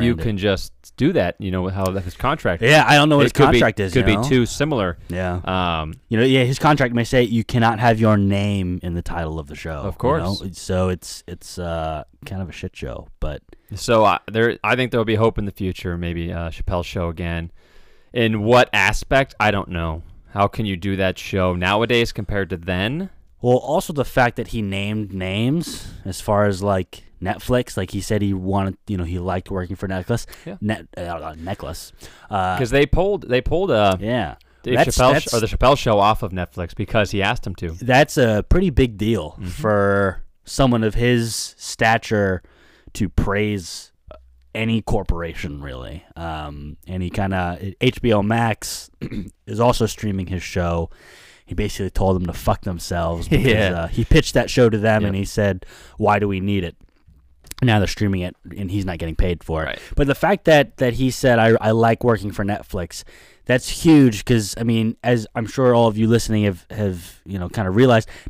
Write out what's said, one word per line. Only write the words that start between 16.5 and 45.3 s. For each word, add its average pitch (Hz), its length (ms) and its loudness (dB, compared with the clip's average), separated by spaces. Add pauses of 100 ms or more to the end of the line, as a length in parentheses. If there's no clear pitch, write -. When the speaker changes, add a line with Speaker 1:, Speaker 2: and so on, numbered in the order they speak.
Speaker 1:
Chappelle 87 340 -4
Show 87 240 -4
again. 85 420 -6 (600)
In 110 300 0
what 123 280 6
aspect? 110 720 0
I 107 100 4
don't 101 180 -2
know. 82 340 -6 (260)
How 101 180 0
can 110 180 -4
you 95 120 -2
do 95 180 -4
that 92 240 0
show 92 340 0
nowadays 110 600 2
compared 98 380 -4
to 92 60 -6
then? 98 520 -4 (320)
Speaker 2:
Well, 123 160 4
also 160 340 -2
the 139 140 -2
fact 123 320 0
that 113 120 -6
he 117 120 -4
named 101 520 -4
names 107 720 -4 (180)
as 95 160 -8
far 104 240 2
as, 98 180 -2
like, 95 400 -2 (180)
Netflix, 123 560 -2
like, 95 140 -4
he 101 100 -6
said 104 200 -2
he 101 120 0
wanted, 95 440 -2 (100)
you 101 100 -4
know, 87 60 -4
he 87 160 -6
liked 90 300 -6
working 92 260 -6
for 101 120 -8
Netflix. 95 380 -4 (200)
Speaker 1:
Yeah. 185 160 -14
Speaker 2:
Net-, 104 260 -4 (100)
uh, - 40 -10
uh, 80 360 -10
Necklace. 82 540 -10 (380)
Uh, 92 280 -2
Speaker 1:
'Cause 123 120 -2
they 139 160 4
pulled, 196 440 0
they 123 120 2
pulled, 170 300 0
uh, 101 280 4
Speaker 2:
Yeah. 104 360 -4 (280)
Speaker 1:
Dave 123 120 -2
Speaker 2:
That's, 123 220 2
Speaker 1:
Chappelle 131 160 6
Speaker 2:
that's - 180 -2
Speaker 1:
sh-, - 20 -2
or 117 60 2
the 110 80 0
Chappelle 135 300 4
Show 107 220 2
off 107 240 2
of 95 80 -6
Netflix 90 440 -8
because 104 360 0
he 101 120 -2
asked 113 240 -2
him 92 80 -8
to. 87 160 -8 (100)
Speaker 2:
That's 131 360 4
a 110 320 4
pretty 180 200 4
big 123 280 2
deal 104 420 -2
Speaker 1:
Mm-hmm. 95 100 -10
Speaker 2:
for 101 720 0 (200)
someone 120 400 2
of 104 120 2
his 117 600 0
stature 107 840 0 (520)
to 95 160 -2
praise 101 840 -4 (640)
any 113 280 -2
corporation, 85 800 -4